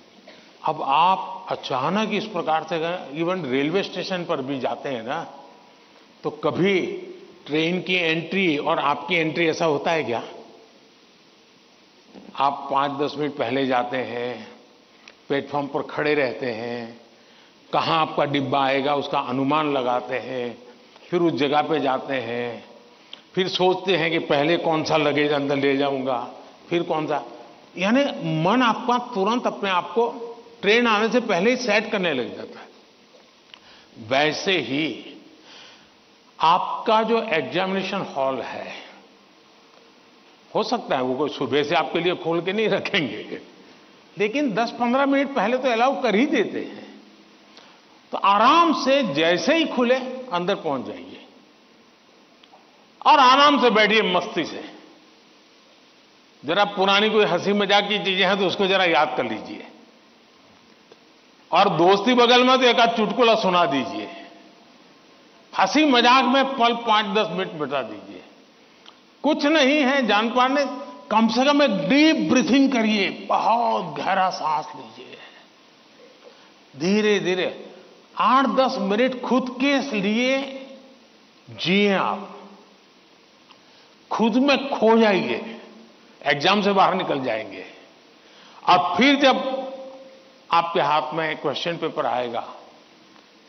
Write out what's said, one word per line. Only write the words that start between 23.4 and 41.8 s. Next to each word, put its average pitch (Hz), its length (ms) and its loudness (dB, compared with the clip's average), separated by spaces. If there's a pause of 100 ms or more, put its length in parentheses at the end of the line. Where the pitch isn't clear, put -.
सोचते 185 480 2
हैं 160 140 0
कि 165 80 0
पहले 156 380 2
कौन 160 280 -2
सा 151 120 0
लगेज 147 360 2
अंदर 143 240 -2
ले 135 200 2
जाऊंगा, 131 540 -2 (400)
फिर 170 120 0
कौन 156 240 -4
सा, 143 180 -4 (540)
यानी 233 260 2 (380)
मन 226 200 4
आपका 240 360 2
तुरंत 226 480 -2
अपने 196 240 -4
आप 180 200 -2
को 233 340 -2 (380)
ट्रेन 226 240 4
आने 220 220 2
से 233 120 2
पहले 208 300 0
ही 254 60 2
सेट 220 360 0
करने 180 220 0
लग 110 220 -6
जाता - 240 -16
है। - 80 -20 (1400)
वैसे 147 440 0
ही 139 520 -4 (1400)
आपका 220 600 2
जो 226 200 0
एग्जामिनेशन 185 800 -4
हॉल 135 400 -4
है, - 480 -12 (1700)
हो 196 80 2
सकता 208 340 -4
है 127 60 -2
वो 127 120 -2
कोई 139 140 -2
सुबह 139 340 -2
से 156 120 -2
आपके 160 240 0